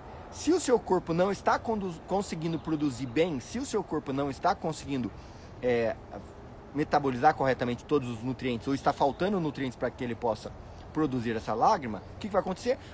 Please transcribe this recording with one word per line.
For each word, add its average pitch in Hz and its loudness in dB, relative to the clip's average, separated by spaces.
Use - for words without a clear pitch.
Se - 0
o 349 6
seu 262 4
corpo 208 2
não 180 4
está 226 2
condu-, 196 -2
conseguindo 170 -2
produzir 147 0
bem, 147 2
se 214 -6
o - -4
seu 208 0
corpo 151 -2
não 139 0
está 175 2
conseguindo, 135 -2
é, 117 2
metabolizar 143 4
corretamente 123 2
todos 139 2
os 113 -6
nutrientes, 123 -2
ou 135 2
está 139 2
faltando 190 2
nutrientes 135 -2
pra 123 -2
que - -8
ele 120 -2
possa 110 -2
produzir 127 0
essa 110 -2
lágrima, 127 4
o - -14
que - -4
que 190 -4
vai 190 6
acontecer? 240 -2